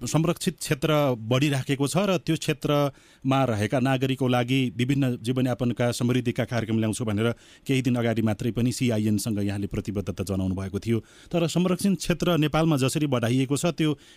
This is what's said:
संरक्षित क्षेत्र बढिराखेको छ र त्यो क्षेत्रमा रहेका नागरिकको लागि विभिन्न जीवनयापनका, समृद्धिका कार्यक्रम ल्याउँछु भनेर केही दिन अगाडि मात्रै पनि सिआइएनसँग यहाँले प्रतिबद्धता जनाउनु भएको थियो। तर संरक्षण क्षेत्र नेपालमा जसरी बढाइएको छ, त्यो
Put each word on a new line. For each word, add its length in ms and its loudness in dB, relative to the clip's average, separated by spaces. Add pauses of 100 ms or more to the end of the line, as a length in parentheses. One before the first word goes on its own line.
संरक्षित 540 -2
क्षेत्र 600 0
बढिराखेको 720 0
छ 80 -2
र 220 2
त्यो 180 -2
क्षेत्रमा 1080 0
रहेका 360 0
नागरिकको 480 0
लागि 480 2
विभिन्न 400 0
जीवनयापनका, 760 0
समृद्धिका 520 0
कार्यक्रम 340 -2
ल्याउँछु 260 0
भनेर 300 0 (320)
केही 160 2
दिन 120 2
अगाडि 280 0
मात्रै 280 0
पनि 220 0
सिआइएनसँग 720 0
यहाँले 240 -2
प्रतिबद्धता 580 -4
जनाउनु 300 -2
भएको 240 -6
थियो। 220 -2
तर 460 -4
संरक्षण 480 2
क्षेत्र 420 0
नेपालमा 400 2
जसरी 300 0
बढाइएको 500 0
छ, 100 0
त्यो 320 0 (180)